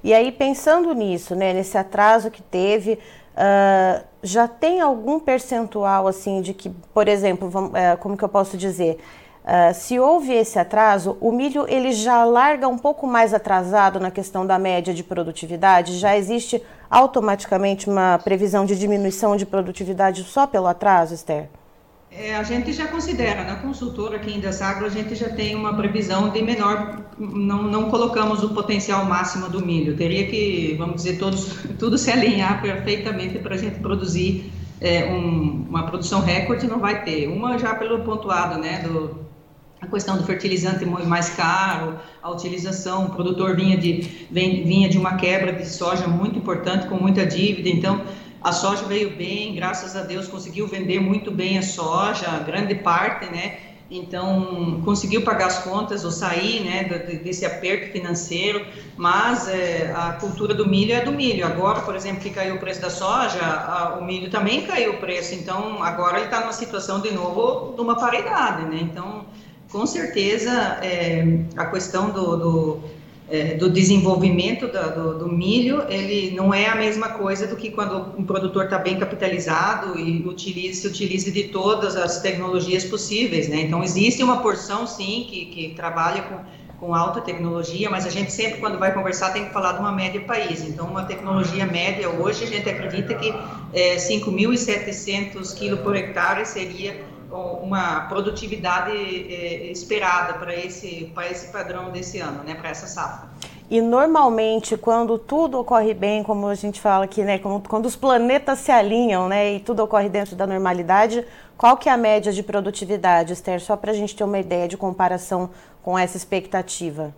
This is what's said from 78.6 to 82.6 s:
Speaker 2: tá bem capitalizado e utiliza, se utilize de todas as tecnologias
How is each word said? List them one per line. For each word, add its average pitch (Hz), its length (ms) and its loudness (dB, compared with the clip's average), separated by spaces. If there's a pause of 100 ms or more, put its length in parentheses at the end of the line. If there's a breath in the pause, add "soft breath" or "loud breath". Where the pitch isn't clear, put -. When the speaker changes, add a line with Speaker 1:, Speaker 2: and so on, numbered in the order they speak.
Speaker 2:
tá 190 80 0
bem 185 200 -2
capitalizado 185 1000 -2
e 165 260 -2
utiliza, 180 560 -6
se 202 60 -4
utilize 190 420 -2
de 196 160 -2
todas 202 520 0
as 175 240 -2
tecnologias 185 640 -2